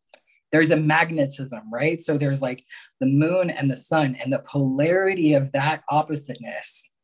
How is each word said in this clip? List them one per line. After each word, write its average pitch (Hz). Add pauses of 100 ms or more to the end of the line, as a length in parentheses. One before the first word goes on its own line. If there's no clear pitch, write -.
(520)
there's 156
a 165
magnetism, 151 (100)
right? 156
So 156
there's, 139
like, 127 (360)
the 131
moon 165
and 139
the 123
sun 147
and 131
the -
polarity 156
of 135
that 147
oppositeness. 139 (100)